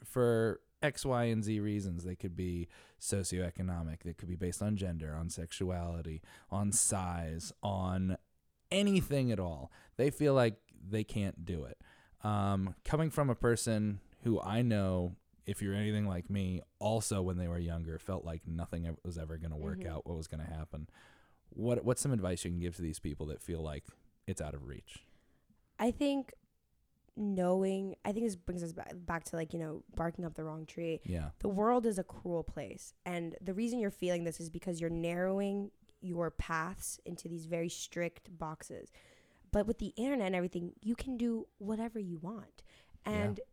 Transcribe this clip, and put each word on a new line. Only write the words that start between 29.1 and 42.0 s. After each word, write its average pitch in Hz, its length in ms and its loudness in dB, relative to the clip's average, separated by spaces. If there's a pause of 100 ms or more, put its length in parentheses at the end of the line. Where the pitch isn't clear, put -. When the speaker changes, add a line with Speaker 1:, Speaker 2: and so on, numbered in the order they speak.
Speaker 2:
to, - 120 -6
like, 160 160 -4
you 170 60 -4
know, 160 240 -6 (120)
barking 170 300 -2
up 160 100 -6
the 156 100 -6
wrong 156 220 -6
tree. 165 380 -4
Speaker 1:
Yeah. 151 260 -2 (100)
Speaker 2:
The 202 80 0
world 220 380 4
is 208 120 2
a 180 60 -2
cruel 170 400 -4
place. - 480 -8 (120)
And 170 360 -4
the 180 140 -4
reason 233 240 0
you're 202 120 2
feeling 175 340 0
this 165 160 -4
is 165 100 -8
because 170 300 -4
you're 165 100 0
narrowing 190 800 0 (320)
your 170 280 0
paths - 760 -4
into 170 220 -8
these 165 180 -6
very 170 220 0
strict - 720 -6
boxes. 156 520 -8 (600)
But 202 160 6
with 226 120 0
the - 180 -4
internet 247 300 2
and 185 100 4
everything, 175 360 0 (100)
you 226 120 0
can 254 220 -4
do 226 300 0 (120)
whatever 220 400 -4
you 175 200 -4